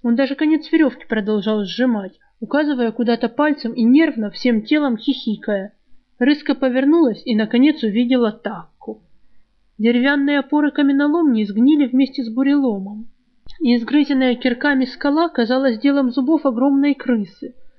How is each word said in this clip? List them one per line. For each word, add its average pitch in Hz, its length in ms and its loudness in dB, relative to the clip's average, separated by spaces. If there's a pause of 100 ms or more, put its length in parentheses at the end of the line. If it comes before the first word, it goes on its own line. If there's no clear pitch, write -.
Он 233 120 2
даже 269 200 0
конец 311 360 0
веревки 311 360 0
продолжал 214 580 -2
сжимать, 208 480 -2 (260)
указывая 247 520 -2
куда-то 233 360 -2
пальцем 294 460 -2
и 240 100 -2
нервно 240 460 2
всем 233 320 -2
телом 277 360 0
хихикая. 214 760 -6 (460)
Рыска 285 340 0
повернулась 262 720 2
и, 240 100 -2
наконец, 247 460 2
увидела 240 500 0
Такку. 214 680 -14 (760)
Деревянные 277 640 2
опоры 294 320 0
каменоломни 285 720 2
сгнили 247 440 2
вместе 262 360 0
с 226 60 -8
буреломом. 226 800 -2 (500)
Неизгрызенная 254 760 2
кирками 254 500 0
скала 294 440 -2
казалась 254 500 0
делом 277 320 2
зубов 285 340 0
огромной 277 500 2
крысы, 220 600 -6 (240)